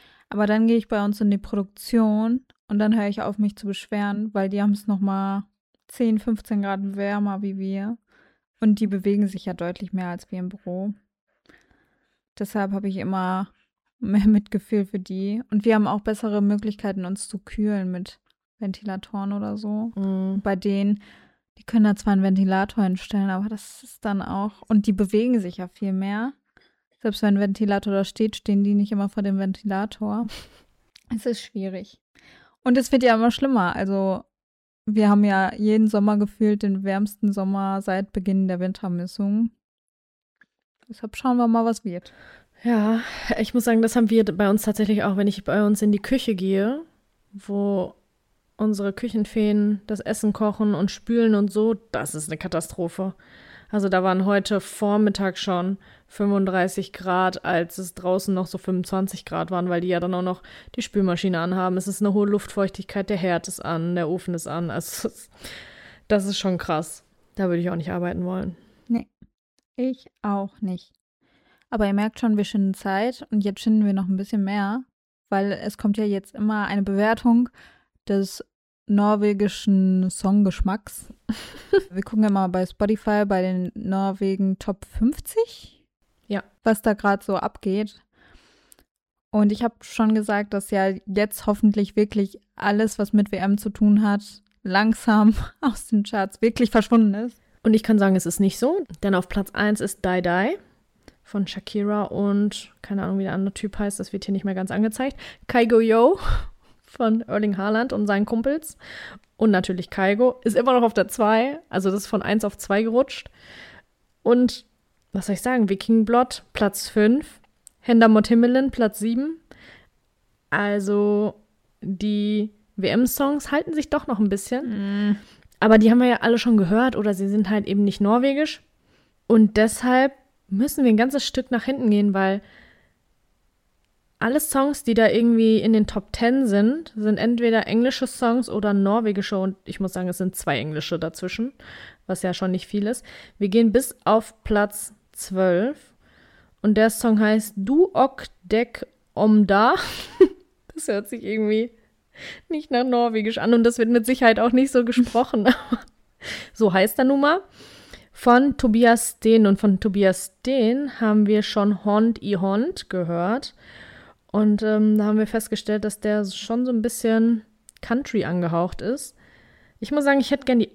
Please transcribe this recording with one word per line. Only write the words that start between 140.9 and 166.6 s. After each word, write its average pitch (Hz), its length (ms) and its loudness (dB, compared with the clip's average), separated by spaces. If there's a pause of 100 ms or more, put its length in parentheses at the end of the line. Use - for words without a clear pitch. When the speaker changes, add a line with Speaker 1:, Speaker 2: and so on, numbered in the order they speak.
Speaker 2:
dazwischen, 185 540 -6 (520)
was 185 160 -6
ja 180 120 -4
schon 185 180 -4
nicht 180 160 -6
viel 208 180 -4
ist. 208 180 -6 (360)
Wir 202 100 0
gehen 226 220 4
bis 254 240 2 (100)
auf - 380 0
Platz 208 500 -2 (180)
zwölf. 190 840 -2 (640)
Und 208 140 4
der 220 160 4
Song 220 280 2
heißt 214 360 2
Du 277 380 2
Ok 262 320 0 (180)
Dek 226 420 -2 (280)
Om 214 340 6
Da. 214 320 4
<laughs> - 460 2 (480)
Das - 140 -8
hört 208 220 -2
sich 226 140 -10
irgendwie 220 460 0 (800)
nicht 302 240 -8
nach 247 140 2
Norwegisch 226 540 0
an 226 140 2
und 233 120 4
das 233 120 2
wird 226 120 0
mit 240 160 2
Sicherheit 240 340 4
auch 233 140 2
nicht 262 180 4
so 247 140 2
gesprochen. 240 640 2 (500)
<laughs> - 540 -16
So 214 180 4
heißt 190 260 2
er 254 80 4
nun 277 160 4
mal. 311 200 2 (720)
Von 254 440 4
Tobias 233 600 4
Steen. 220 300 6
Und 196 120 4
von 196 220 4
Tobias 190 580 0
Steen 262 640 0
haben 214 260 4
wir 208 160 4
schon 202 400 0
Hond 214 400 2
i 202 140 -2
Hond 208 520 -2
gehört. 175 640 -4 (800)
Und, 208 320 2
ähm, 214 340 4
da 208 80 2
haben 214 120 2
wir 214 100 2
festgestellt, 214 560 -4
dass 214 160 -6
der 208 260 0
schon 226 400 -6